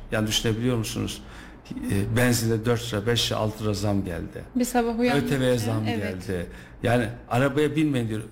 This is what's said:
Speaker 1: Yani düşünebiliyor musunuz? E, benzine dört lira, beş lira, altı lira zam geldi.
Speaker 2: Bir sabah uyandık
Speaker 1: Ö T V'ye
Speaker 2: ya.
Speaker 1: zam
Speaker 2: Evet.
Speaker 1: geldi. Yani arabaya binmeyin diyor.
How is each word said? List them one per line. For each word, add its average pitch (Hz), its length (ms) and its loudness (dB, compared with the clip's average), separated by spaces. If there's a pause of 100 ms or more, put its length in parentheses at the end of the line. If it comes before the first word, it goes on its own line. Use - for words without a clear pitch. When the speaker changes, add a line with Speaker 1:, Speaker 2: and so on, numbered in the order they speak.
(120)
Speaker 1:
Yani 110 140 2
düşünebiliyor 117 500 0
musunuz? 107 460 -4 (680)
E, 104 260 0
benzine 113 480 4
dört 117 280 0
lira, 104 140 -2
beş 120 260 2
lira, 110 60 0
altı 107 260 -2
lira 107 100 0
zam 98 300 0
geldi. 85 400 -8 (100)
Speaker 2:
Bir 247 100 2
sabah 233 340 0
uyandık 240 260 2
Speaker 1:
Ö 120 40 -2
T 139 120 2
V'ye 127 100 4
Speaker 2:
ya. 123 80 4
Speaker 1:
zam 110 280 0
Speaker 2:
Evet. 98 400 -4
Speaker 1:
geldi. 90 200 -2 (360)
Yani 117 260 4 (220)
arabaya 139 460 2
binmeyin 139 320 2
diyor. 107 120 -4 (120)